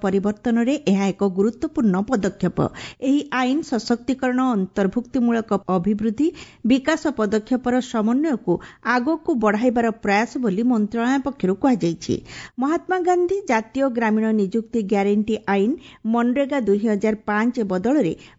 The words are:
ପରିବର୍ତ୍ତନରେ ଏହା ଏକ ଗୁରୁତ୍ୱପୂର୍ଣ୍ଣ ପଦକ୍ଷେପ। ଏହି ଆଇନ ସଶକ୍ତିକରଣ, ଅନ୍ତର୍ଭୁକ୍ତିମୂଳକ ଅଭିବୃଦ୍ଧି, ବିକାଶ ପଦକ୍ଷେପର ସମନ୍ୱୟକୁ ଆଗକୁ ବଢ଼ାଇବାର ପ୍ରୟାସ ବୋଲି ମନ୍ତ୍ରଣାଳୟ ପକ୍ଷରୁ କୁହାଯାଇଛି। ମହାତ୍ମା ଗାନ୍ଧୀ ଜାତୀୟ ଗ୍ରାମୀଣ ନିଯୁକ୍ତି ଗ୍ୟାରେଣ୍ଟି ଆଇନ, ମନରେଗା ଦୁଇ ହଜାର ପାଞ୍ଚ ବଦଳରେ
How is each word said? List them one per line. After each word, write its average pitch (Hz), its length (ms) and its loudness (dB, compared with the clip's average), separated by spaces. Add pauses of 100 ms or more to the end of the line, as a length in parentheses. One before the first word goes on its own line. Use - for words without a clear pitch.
ପରିବର୍ତ୍ତନରେ 226 720 0 (140)
ଏହା 196 240 2
ଏକ 196 100 -4 (140)
ଗୁରୁତ୍ୱପୂର୍ଣ୍ଣ 226 600 0 (120)
ପଦକ୍ଷେପ। 190 500 0 (500)
ଏହି 285 120 4 (200)
ଆଇନ 254 180 0 (100)
ସଶକ୍ତିକରଣ, 247 720 -2 (160)
ଅନ୍ତର୍ଭୁକ୍ତିମୂଳକ 226 920 -2 (260)
ଅଭିବୃଦ୍ଧି, 214 520 0 (380)
ବିକାଶ 269 360 2 (180)
ପଦକ୍ଷେପର 220 540 0 (180)
ସମନ୍ୱୟକୁ 240 600 0 (420)
ଆଗକୁ 311 360 -2 (140)
ବଢ଼ାଇବାର 233 420 2 (140)
ପ୍ରୟାସ 208 300 0 (100)
ବୋଲି 214 220 0 (100)
ମନ୍ତ୍ରଣାଳୟ 233 480 0
ପକ୍ଷରୁ 247 400 -2
କୁହାଯାଇଛି। 170 540 0 (440)
ମହାତ୍ମା 302 460 -2
ଗାନ୍ଧୀ 359 340 2 (140)
ଜାତୀୟ 226 400 -2
ଗ୍ରାମୀଣ 220 340 0 (140)
ନିଯୁକ୍ତି 220 400 -2 (100)
ଗ୍ୟାରେଣ୍ଟି 208 440 2 (200)
ଆଇନ, 202 160 2 (360)
ମନରେଗା 247 540 0
ଦୁଇ 202 220 2
ହଜାର 214 260 0 (180)
ପାଞ୍ଚ 220 300 0 (140)
ବଦଳରେ 220 420 0 (260)